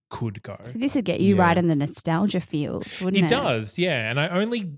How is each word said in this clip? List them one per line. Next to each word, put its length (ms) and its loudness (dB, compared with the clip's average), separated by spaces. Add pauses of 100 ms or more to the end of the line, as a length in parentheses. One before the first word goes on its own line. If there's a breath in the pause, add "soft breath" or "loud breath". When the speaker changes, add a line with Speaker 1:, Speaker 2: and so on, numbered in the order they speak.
Speaker 1:
could 320 -6
go. 200 -12
Speaker 2:
So 180 -10
this 160 -2
would 100 0
get 140 0
you 160 6
Speaker 3:
Yeah. 60 6
Speaker 2:
right 160 4
in 100 4
the 80 4
nostalgia 680 0
feels, 600 -6
wouldn't 220 2
it? 20 4
Speaker 1:
It 40 4
does, 480 0
yeah. 320 0
And 100 0
I 100 2
only, 480 -2